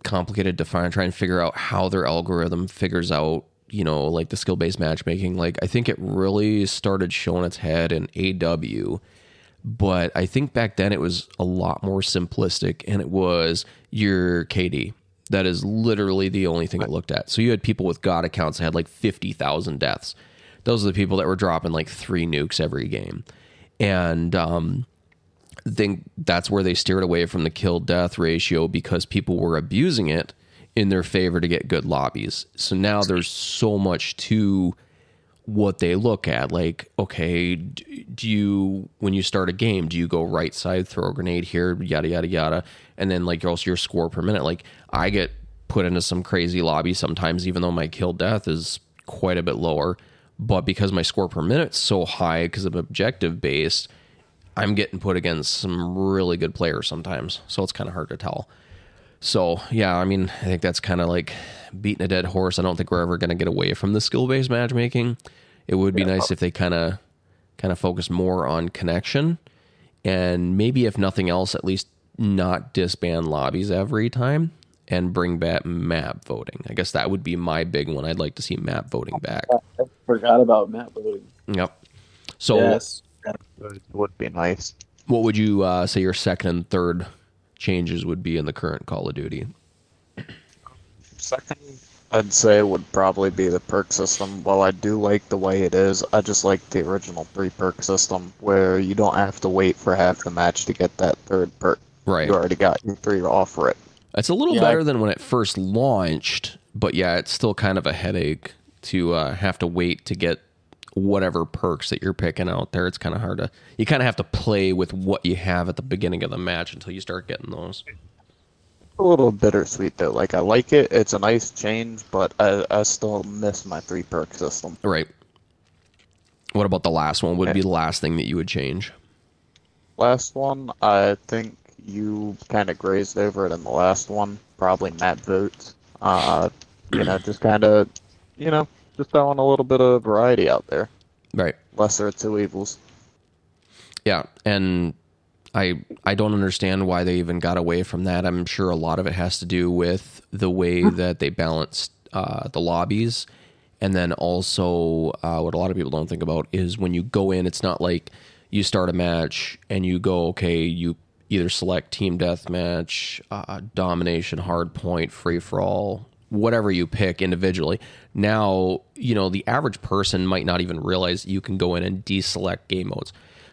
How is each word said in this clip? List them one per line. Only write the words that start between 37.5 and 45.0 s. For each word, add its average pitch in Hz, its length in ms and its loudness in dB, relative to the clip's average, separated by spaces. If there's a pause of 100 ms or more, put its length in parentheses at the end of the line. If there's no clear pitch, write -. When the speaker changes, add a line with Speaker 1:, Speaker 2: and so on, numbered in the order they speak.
Speaker 1:
d-, 95 480 -12 (100)
do 113 140 -6
you, 98 600 2 (120)
when 101 140 2
you 98 80 2
start 92 280 0
a - 20 -2
game, 95 360 0
do 85 100 -4
you 85 100 0
go 82 140 0
right 85 320 -2
side, 92 340 -2
throw 92 220 -4
a 92 40 -6
grenade 87 300 -2
here, 90 380 0
yada, 80 260 0
yada, 85 200 0
yada, 82 360 0 (320)
and 95 140 -2
then, 90 160 0
like, 87 180 -2
also 85 260 -2
your 90 60 2
score 85 340 -2
per 87 120 -6
minute. 92 220 0
Like, 82 200 -2 (260)
I 87 200 0